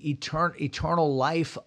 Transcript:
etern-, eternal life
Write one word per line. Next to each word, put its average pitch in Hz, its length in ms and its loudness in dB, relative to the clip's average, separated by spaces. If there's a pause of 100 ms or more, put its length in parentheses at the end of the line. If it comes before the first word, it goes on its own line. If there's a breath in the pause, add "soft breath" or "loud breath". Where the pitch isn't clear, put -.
etern-, 156 560 -2
eternal 160 540 2
life 147 520 0